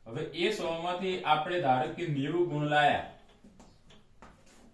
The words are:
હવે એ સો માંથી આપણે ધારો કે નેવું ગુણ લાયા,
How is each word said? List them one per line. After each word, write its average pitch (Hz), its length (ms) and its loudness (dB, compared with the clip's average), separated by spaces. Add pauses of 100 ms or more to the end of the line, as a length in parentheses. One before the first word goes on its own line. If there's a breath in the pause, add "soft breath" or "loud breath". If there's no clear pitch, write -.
હવે 151 160 -8
એ 175 300 -2
સો 165 300 -4
માંથી 180 420 -4
આપણે 156 380 2
ધારો 156 320 2
કે 170 140 -4
નેવું 151 420 0
ગુણ 147 160 -2
લાયા, 147 460 4 (1600)